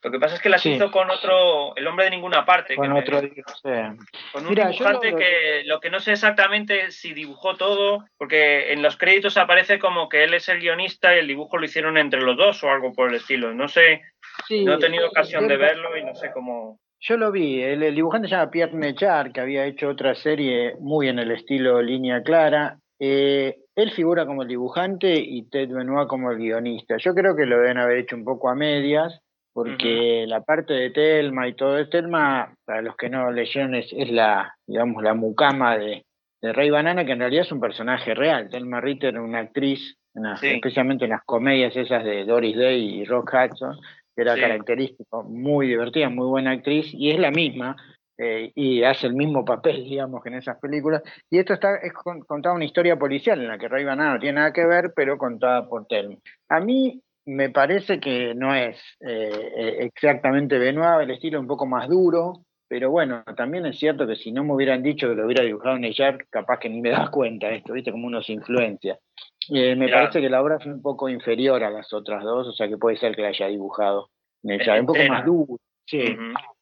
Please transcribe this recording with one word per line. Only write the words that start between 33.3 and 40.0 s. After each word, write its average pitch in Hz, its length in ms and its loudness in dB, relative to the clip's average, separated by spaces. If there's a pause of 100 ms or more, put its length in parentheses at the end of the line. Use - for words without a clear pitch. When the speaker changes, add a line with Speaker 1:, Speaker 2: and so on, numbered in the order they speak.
Speaker 2:
leyeron, 127 440 -2
es, 117 180 -6
es 120 180 -4
la, 107 420 2 (140)
digamos, 113 360 -2
la 107 100 2
mucama 117 640 2
de, 104 260 -6 (380)
de 113 120 -2
Rey 143 160 2
Banana, 160 360 2
que 131 80 -2
en 120 60 -4
realidad 139 260 2
es 170 80 -10
un 135 80 -4
personaje 117 540 -4
real. 131 340 0
Thelma 123 320 -6
Ritter 135 320 -2
era 117 80 -6
una 117 180 -4
actriz, 135 560 -4 (180)